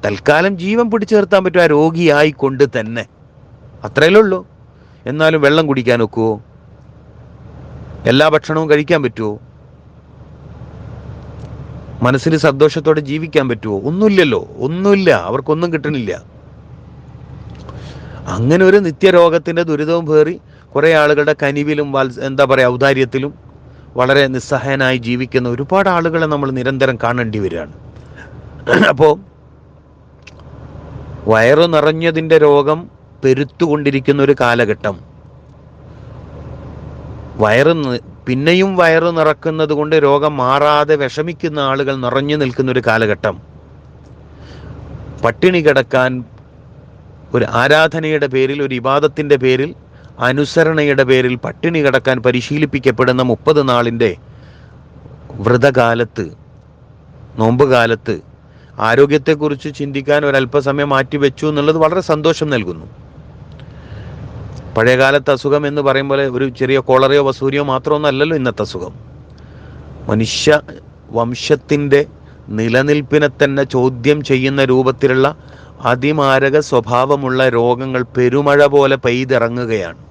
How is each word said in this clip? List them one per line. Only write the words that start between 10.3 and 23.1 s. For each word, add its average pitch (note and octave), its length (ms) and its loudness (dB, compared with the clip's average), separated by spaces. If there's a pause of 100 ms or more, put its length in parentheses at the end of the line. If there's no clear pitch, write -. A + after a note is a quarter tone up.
മനസ്സിന് C#3 400 0
സന്തോഷത്തോടെ D3+ 640 2
ജീവിക്കാൻ D#3 400 -2
പറ്റുമോ? G#2+ 260 -4 (120)
ഒന്നുമില്ലല്ലോ, F3+ 540 2 (240)
ഒന്നുമില്ല, F#3+ 440 2 (180)
അവർക്കൊന്നും D3+ 460 -2
കിട്ടണില്ല. C#3 380 -4 (2250)
അങ്ങനെ C#3 340 2
ഒരു G3+ 180 6
നിത്യരോഗത്തിൻ്റെ E3+ 840 2
ദുരിതവും D#3 380 -2
പേറി D3+ 280 2 (380)
കുറേ D3+ 180 2 (120)
ആളുകളുടെ D3 400 2
കനിവിലും D3 520 -2
വാത്സ-, C3 340 -2
എന്താ C3+ 220 2
പറയുക, C3 240 4
ഔദാര്യത്തിലും C3 580 0 (640)